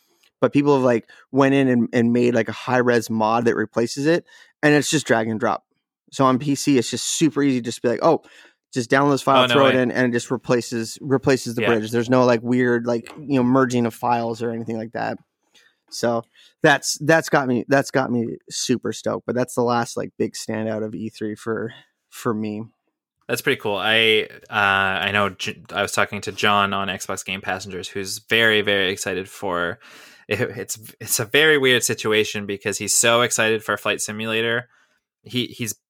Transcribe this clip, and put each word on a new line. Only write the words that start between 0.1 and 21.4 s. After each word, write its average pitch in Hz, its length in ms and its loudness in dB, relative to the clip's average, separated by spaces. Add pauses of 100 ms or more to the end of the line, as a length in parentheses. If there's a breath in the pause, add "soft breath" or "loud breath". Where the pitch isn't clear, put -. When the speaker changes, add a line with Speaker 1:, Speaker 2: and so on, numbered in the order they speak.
Speaker 1:
But 123 120 2
people 147 220 4
have, 127 80 2
like, 120 260 2 (220 soft breath)
went 135 240 4
in 135 140 4
and, 120 240 2
and 117 200 2
made, 120 220 2
like, 113 140 0
a 107 40 -6
high 127 240 -2
res 120 320 2
mod 113 360 0
that 117 100 2
replaces 117 500 -4
it, 165 200 2 (360 soft breath)
and 147 120 6
it's 147 160 2
just 151 180 0
drag 113 220 2
and 110 100 -2
drop. 107 260 -2 (460)
So 139 140 2
on 131 120 4
P 143 160 -2
C, 139 240 2
it's 117 140 0
just 120 160 -6
super 143 340 0
easy. 135 200 2
Just 117 200 -8
be 123 60 0
like, 117 160 0
"Oh, 156 180 4 (500 soft breath)
just 120 200 -4
download 139 220 4
this 127 100 0
file, 135 200 4
Speaker 2:
Oh, - 40 2
no 123 60 0
Speaker 1:
throw 139 140 6
it 127 80 4
Speaker 2:
way. 127 60 2
Speaker 1:
in, 123 100 0
and 127 160 0
it 120 80 0
just - 140 -4
replaces, 117 720 -4
replaces 131 540 0
the 117 80 -2
Speaker 2:
Yeah. 104 60 2
Speaker 1:
bridge." 110 200 0
There's 120 200 0
no, 127 160 6
like, 120 180 2
weird, 120 420 0
like, 120 320 -4
you 143 200 -2
know, 123 60 4
merging 123 440 2
of 110 80 -6
files 117 480 -2
or 117 80 -4
anything 113 260 -8
like 110 140 -8
that. 110 260 -6 (720 soft breath)
So 117 340 -2 (380 soft breath)
that's, 147 380 2
that's 151 300 2
got 143 180 0
me, 123 200 -2
that's 139 240 2
got 131 200 -2
me 117 260 -4 (120)
super 113 440 -4
stoked. - 320 -6
But 110 100 -4
that's 123 200 -4
the 127 80 0
last, 117 340 -2
like, 104 220 -8
big 113 140 -2
standout 110 500 -6
of 110 100 -8
E 107 160 -8
three 107 240 -8
for, 113 400 -8 (360 loud breath)